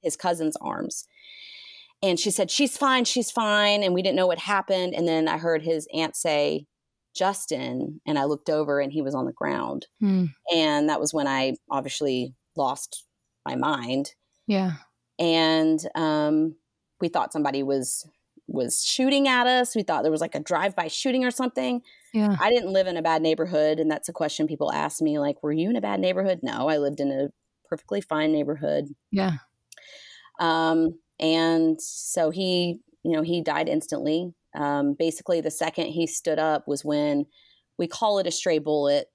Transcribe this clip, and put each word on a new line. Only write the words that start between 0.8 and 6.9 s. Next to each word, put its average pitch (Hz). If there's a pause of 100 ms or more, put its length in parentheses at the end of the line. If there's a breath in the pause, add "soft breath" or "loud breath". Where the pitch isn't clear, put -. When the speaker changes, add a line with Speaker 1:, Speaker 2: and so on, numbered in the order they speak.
Speaker 1:
And 180
she 196
said, 185
"She's -
fine, 262
she's 240
fine." 208
And 180
we 180
didn't 190
know 185
what 170
happened. 190
And 170
then 160
I 160
heard 165
his 160
aunt 160
say, 147 (480)